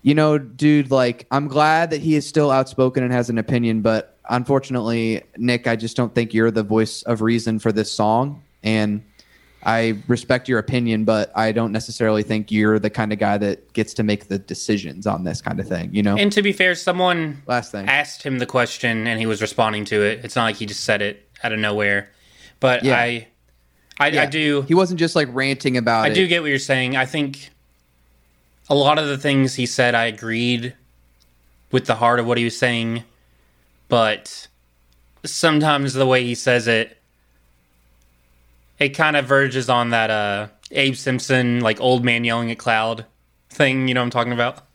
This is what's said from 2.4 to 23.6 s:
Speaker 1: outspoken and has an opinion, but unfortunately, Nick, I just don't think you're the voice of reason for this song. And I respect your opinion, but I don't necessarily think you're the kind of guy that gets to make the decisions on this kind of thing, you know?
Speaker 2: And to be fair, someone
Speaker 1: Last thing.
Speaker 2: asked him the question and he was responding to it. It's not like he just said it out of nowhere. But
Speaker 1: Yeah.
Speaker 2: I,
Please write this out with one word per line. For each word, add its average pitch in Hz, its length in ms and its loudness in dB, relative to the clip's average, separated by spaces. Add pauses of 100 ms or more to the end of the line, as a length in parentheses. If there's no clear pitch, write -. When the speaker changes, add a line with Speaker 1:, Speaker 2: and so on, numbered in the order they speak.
Speaker 1:
outspoken 131 520 0
and 123 100 0
has 120 160 0
an 117 80 0
opinion, 113 440 0
but 110 360 0 (120)
unfortunately, 117 920 0 (160)
Nick, 120 280 0
I 117 120 0
just 113 180 -6
don't 120 180 -2
think 117 200 0
you're 113 180 4
the 110 120 0
voice 110 400 0
of 113 180 -2
reason 113 380 0
for 113 120 0
this 104 180 0
song. 120 540 0 (180)
And 107 420 0 (600)
I 113 340 0 (100)
respect 123 420 0
your 120 100 2
opinion, 113 460 0
but 107 280 0
I 110 200 0
don't 113 180 -2
necessarily 110 520 0
think 107 280 -4
you're 107 260 4
the 104 120 0
kind 107 240 -2
of 101 60 -6
guy 104 180 0
that 101 340 -4
gets - 220 -4
to 113 100 -2
make 104 240 -2
the 98 100 -4
decisions 95 720 -4
on 90 160 -4
this 85 180 -6
kind 95 200 -6
of - 60 -8
thing, 87 260 -6
you 104 100 0
know? 101 140 2
Speaker 2:
And 101 160 0
to 208 80 2
be 202 100 0
fair, 185 240 0
someone 170 720 -2
Speaker 1:
Last 123 240 -4
thing. 101 160 -8
Speaker 2:
asked 143 340 -2
him 131 180 -4
the 123 60 -2
question 117 640 -2
and 117 100 -2
he 113 100 -2
was 107 140 -2
responding 107 440 -2
to 104 180 0
it. 110 220 -2
It's 113 100 -10
not 120 80 2
like 110 140 -2
he 110 80 -8
just 104 180 -10
said 104 180 0
it - 280 -6 (120)
out 113 120 -4
of 107 60 -4
nowhere. 104 500 -2 (500)
But 123 240 2
Speaker 1:
Yeah. 127 140 4
Speaker 2:
I, 120 300 -2 (720)